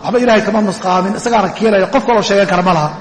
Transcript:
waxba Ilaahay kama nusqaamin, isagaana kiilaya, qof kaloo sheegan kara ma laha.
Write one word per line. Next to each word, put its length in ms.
waxba 160
Ilaahay 220
kama 200
nusqaamin, 540
isagaana 340
kiilaya, 380
qof 180
kaloo 160
sheegan 260
kara 140
ma 120
laha. 160